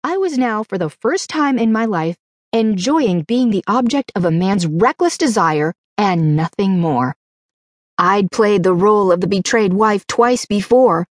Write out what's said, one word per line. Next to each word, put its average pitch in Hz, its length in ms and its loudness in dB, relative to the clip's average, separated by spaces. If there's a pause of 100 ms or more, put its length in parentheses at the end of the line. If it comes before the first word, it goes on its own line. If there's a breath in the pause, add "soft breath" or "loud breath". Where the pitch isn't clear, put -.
I 320 140 -6
was 370 220 -2
now, 220 260 -2
for 196 140 -8
the 165 120 -2
first 285 400 -4
time 285 280 0
in 226 160 2
my 220 100 0
life, 170 320 -2 (380)
enjoying 220 680 0
being 247 260 0
the 202 180 -2
object 247 480 -2
of 180 80 -4
a 170 80 2
man's 180 340 0
reckless 233 520 0
desire 170 560 0 (240)
and 165 400 2
nothing 185 420 -2
more. 135 380 -2 (800)
I'd 185 340 0
played 208 320 2
the 185 100 2
role 196 380 2
of 175 80 2
the 185 80 -2
betrayed 196 460 0
wife 208 340 0
twice 240 380 0
before. 208 640 2